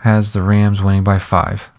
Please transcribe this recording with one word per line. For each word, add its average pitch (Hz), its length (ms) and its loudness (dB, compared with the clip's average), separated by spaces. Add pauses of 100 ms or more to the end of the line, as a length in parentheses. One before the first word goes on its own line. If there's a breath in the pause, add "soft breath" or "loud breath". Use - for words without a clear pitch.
has 107 320 0
the 95 100 -2
Rams 104 400 2
winning 98 200 2
by 98 140 2
five. - 600 -4